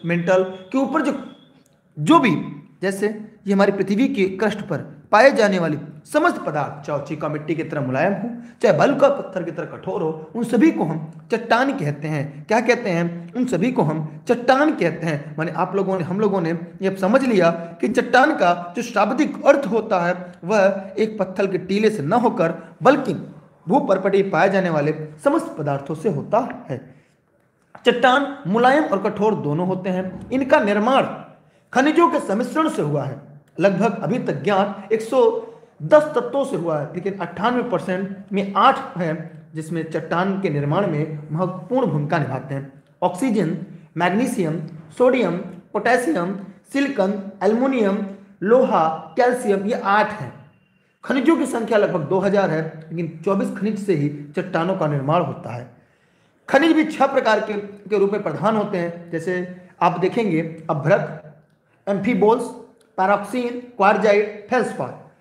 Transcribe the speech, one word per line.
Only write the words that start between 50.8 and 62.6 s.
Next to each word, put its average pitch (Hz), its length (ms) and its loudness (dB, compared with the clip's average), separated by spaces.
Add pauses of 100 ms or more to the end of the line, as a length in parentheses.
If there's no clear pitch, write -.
खनिजों 269 340 2
की 277 100 0
संख्या 226 300 0
लगभग 170 320 0
दो 185 100 2
हज़ार 196 300 2
है, 156 140 -2 (280)
लेकिन 160 340 -8
चौबीस 196 320 0
खनिज 202 220 -2
से 190 160 0
ही 147 140 0 (260)
चट्टानों 180 420 -2
का 160 100 0
निर्माण 147 360 0
होता - 320 -8
है। 123 140 -12 (800)
खनिज 320 220 4
भी 311 140 4
छह - 220 2
प्रकार 226 340 2
के, 214 120 -6
के 202 460 -4
रूप 196 120 4
में 202 120 -2
प्रधान 180 340 0
होते 202 200 -2
हैं, 170 340 -6
जैसे 180 360 -4 (340)
आप 170 180 2
देखेंगे 185 420 0 (280)
अभ्रक, 160 520 0 (640)
एम्फीबोल्स, 208 560 2 (540)